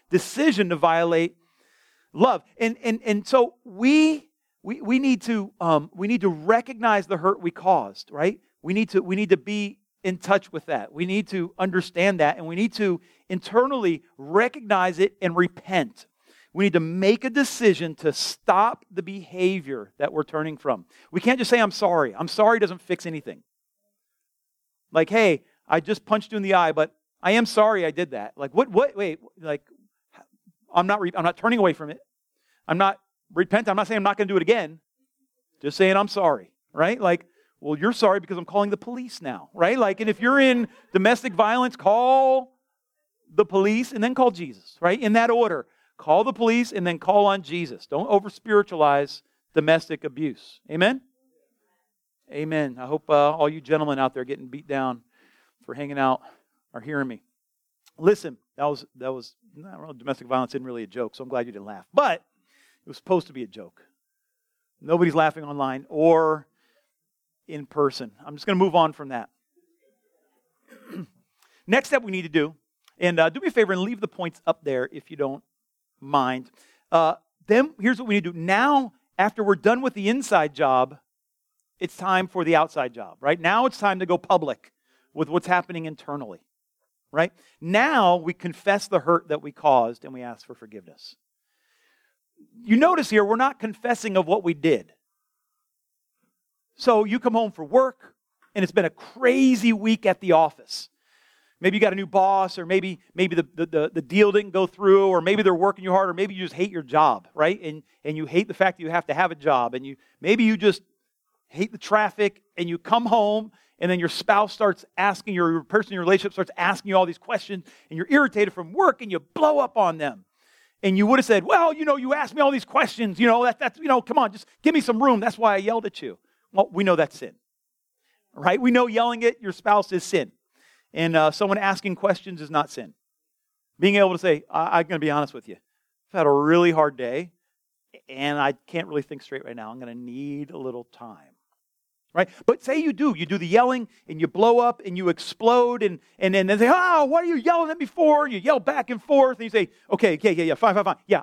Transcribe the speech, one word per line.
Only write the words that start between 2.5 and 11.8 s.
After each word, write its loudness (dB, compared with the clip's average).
And, -4
and, -2
and -2
so 2
we, 2
we, -10
we 0
need 0
to, -4
um, 0
we -6
need -2
to 2
recognize -2
the -4
hurt 0
we -4
caused, -2
right? -2
We -4
need -2
to, 0
we -4
need -2
to 4
be -8
in -4
touch -2
with -12
that. -6
We -6
need -4
to -6
understand -2